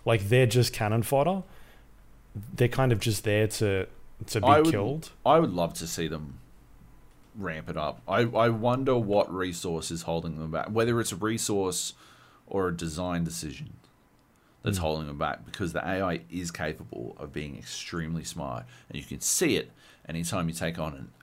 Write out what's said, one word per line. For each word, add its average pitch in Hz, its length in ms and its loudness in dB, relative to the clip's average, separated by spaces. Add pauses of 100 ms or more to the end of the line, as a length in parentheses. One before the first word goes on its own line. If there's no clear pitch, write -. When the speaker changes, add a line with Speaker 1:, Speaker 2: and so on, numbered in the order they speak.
Speaker 1:
Like, 107 240 2
they're 127 180 8
just 117 260 4
cannon 110 300 2
fodder. 160 400 2 (1120)
They're 120 140 6
kind 131 240 4
of 101 80 2
just 110 240 0
there 107 240 4
to, 98 380 0 (400)
to 110 140 -2
be 113 60 2
Speaker 2:
I 147 140 8
would, 160 100 6
Speaker 1:
killed. 127 400 -2 (140)
Speaker 2:
I 147 160 8
would 139 120 2
love 85 220 -2
to 82 120 -8
see 82 200 -4
them 73 320 -8 (960)
ramp 82 340 -8
it 76 60 -6
up. 76 320 -4
I, 104 140 4
I 117 280 4
wonder 123 480 2
what 101 340 2
resource 87 580 -4
is 82 120 -6
holding 82 360 -4
them 78 120 -6
back, 80 200 -2
whether 117 300 2
it's 110 120 -4
a 95 40 -6
resource 101 800 -2 (520)
or 95 220 0
a 87 80 -2
design 85 480 -2
decision 73 500 -8 (880)
that's 98 160 0
Speaker 1:
Hmm. 85 40 -2
Speaker 2:
holding 78 240 0
them 73 120 -8
back, 73 280 -4
because 85 260 -4
the 85 160 -2
A 95 140 0
I 87 180 0 (100)
is 87 200 -6
capable 78 680 -8
of 73 140 -12
being 76 240 -8
extremely 80 680 -6
smart, 64 400 -6 (240)
and 71 100 -10
you - 60 -10
can - 160 -10
see 139 360 2
it - 140 -2 (380)
anytime 85 400 -2
you 82 60 -4
take 85 240 -4
on 78 160 -4
an 67 160 -16 (120)